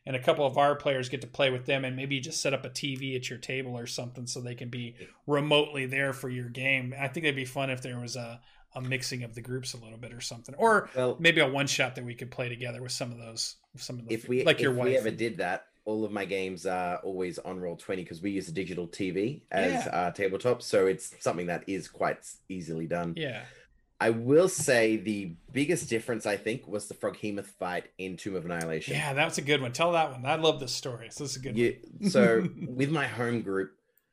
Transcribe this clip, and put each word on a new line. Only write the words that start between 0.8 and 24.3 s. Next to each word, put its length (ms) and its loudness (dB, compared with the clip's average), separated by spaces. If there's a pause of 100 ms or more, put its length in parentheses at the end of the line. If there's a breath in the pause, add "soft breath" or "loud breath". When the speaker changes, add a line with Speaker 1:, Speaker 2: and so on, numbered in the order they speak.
Speaker 1:
get 120 -4
to 80 -10
play 220 2
with 160 -2
them, 180 0
and 100 -4
maybe 220 -4
you 40 -2
just 200 -6
set 140 2
up 100 -4
a 40 -8
T 280 -4
V 180 -6
at 160 -4
your 80 -8
table 400 -6
or 80 -8
something 400 -8
so 140 -8
they 160 -8
can 120 -10
be 280 -8 (300 loud breath)
remotely 600 4
there 260 0
for 160 -6
your 200 -4
game. 500 0
I 100 -2
think 160 -4
it'd 120 4
be 80 -4
fun 260 -2
if 120 -4
there 180 -8
was 160 -8
a, 240 -10 (340 soft breath)
a 60 -8
mixing 420 -4
of 120 -10
the 80 -12
groups 320 -6
a 20 -12
little 220 -16
bit 140 -12
or 80 -14
something, 360 -10
or 400 6
Speaker 2:
Well, 240 4
Speaker 1:
maybe 200 8
a 80 8
one 180 2
shot 300 2
that 80 -8
we 100 -8
could 160 -10
play 180 -6
together 340 -8
with 100 -8
some 200 -6
of 60 -12
those, 380 -8 (200)
some 220 -10
of 100 -12
the 60 0
Speaker 2:
if 100 -6
Speaker 1:
f-, 40 -12
Speaker 2:
we, 160 2
Speaker 1:
like, 160 6
your 120 4
Speaker 2:
if 60 2
Speaker 1:
wife. 100 4
Speaker 2:
we 80 4
ever 140 2
did 280 -2
that, 280 -2 (180)
all 200 0
of 60 -4
my 140 -2
games 420 -2
are 380 0
always 340 -4
on 220 -8
Roll 160 -4
twenty 280 -6
'cause 160 -12
we 120 -2
use 160 -2
a 40 -8
digital 360 -4
T 240 -2
V 400 -2
as 340 2
Speaker 1:
Yeah. 40 -4 (160)
Speaker 2:
our 60 0
tabletop, 480 0
so 280 4
it's 320 -2
something 260 0
that 220 -2
is 180 -4
quite 320 -2
s-, 200 -18 (100)
easily 400 -6
done. 280 -2
Speaker 1:
Yeah. 280 -6 (560 loud breath)
Speaker 2:
I 100 6
will 380 6